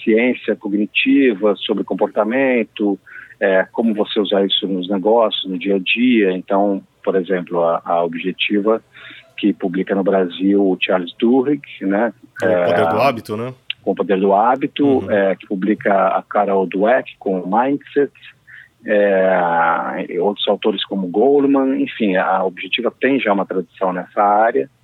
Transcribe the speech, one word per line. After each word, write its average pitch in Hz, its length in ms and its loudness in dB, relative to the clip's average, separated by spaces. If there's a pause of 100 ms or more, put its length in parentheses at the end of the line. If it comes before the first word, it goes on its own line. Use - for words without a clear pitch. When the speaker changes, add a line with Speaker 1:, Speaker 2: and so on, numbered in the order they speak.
Speaker 1:
ciência 117 500 2
cognitiva, 104 1000 0
sobre 98 260 -2
comportamento, 110 1120 -2 (440)
é, 95 320 2
como 117 200 0
você 104 280 -2
usar 98 260 0
isso 92 220 -2
nos 90 200 -4
negócios, 104 640 0
no 90 80 -6
dia 98 160 -2
a 98 60 0
dia. 110 520 2
Então, 98 480 0 (220)
por 95 140 0
exemplo, 90 480 -2
a, 85 200 0
a 87 200 0
Objetiva, 95 760 -2 (560)
que 101 160 0
publica 92 420 -4
no 98 100 0
Brasil 95 640 0
o 90 100 0
Charles 92 380 -2
Duhigg, 135 440 2 (180)
né? 101 320 0 (300)
Speaker 2:
É, 95 40 2
O 90 200 2
Poder 87 160 2
Speaker 1:
É, 82 80 2
Speaker 2:
do 82 100 0
Hábito, 117 360 -2
né? 123 180 -8 (280)
Speaker 1:
Com - 80 -2
o 95 60 0
Poder 95 240 0
do 98 140 4
Hábito, 131 520 2
Speaker 2:
Uhum. 120 240 0
Speaker 1:
é, 98 240 2
que - 140 -14
publica 101 440 -2 (160)
a 95 140 -2
Carol 98 440 0
Dweck 98 520 0
com 95 220 -4
o 90 100 -8
Mindset, 135 640 0 (720)
é, 95 1200 0
e - 100 -6
outros 202 300 -2
autores - 360 -2
como 98 220 -4
Goleman, 139 720 2
enfim, 110 360 -2
a 92 280 0
Objetiva 95 460 -4
tem 131 300 0
já 104 120 0
uma 98 140 -2
tradição 92 460 -4
nessa 90 300 -4
área, 113 460 2 (160)